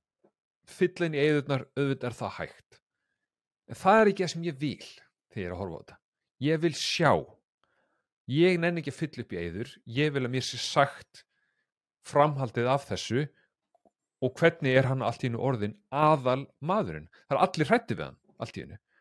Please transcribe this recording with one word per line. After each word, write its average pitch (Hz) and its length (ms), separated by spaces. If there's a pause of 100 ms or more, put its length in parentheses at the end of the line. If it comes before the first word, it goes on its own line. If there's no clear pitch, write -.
(680)
fylla 175 400
inn 156 80
í 139 80
eyðurnar, 139 440 (100)
auðvitað 139 320
er 113 100
það 104 200
hægt. - 400 (920)
En 120 100
það 214 220
er 214 100
ekki 196 140
það 156 80
sem 170 160
ég 135 100
vil 135 240 (460)
þegar 107 140
ég 90 40
er 87 80
að 87 60
horfa 90 160
á - 40
þetta. - 160 (440)
Ég 151 220
vil 160 120
sjá. - 360 (1160)
Ég 170 320
nenni 170 220
ekki 139 100
að - 60
fylla 143 240
upp - 100
í 87 60
eyður, 87 320 (180)
ég 143 240
vil 135 120
að 123 80
mér 127 120
sé 120 160
sagt - 640 (840)
framhaldið 135 640
af 139 200
þessu 113 340 (960)
og 127 160
hvernig 165 400
er 127 120
hann 131 160
allt 117 180
í 127 60
einu 117 120
orðinn 107 360 (160)
aðal 139 500 (160)
maðurinn. 127 480 (200)
Það 143 100
er 170 80
allir 151 260
hræddir 233 280
við 73 100
hann - 100 (180)
allt - 220
í 64 60
einu. - 120 (240)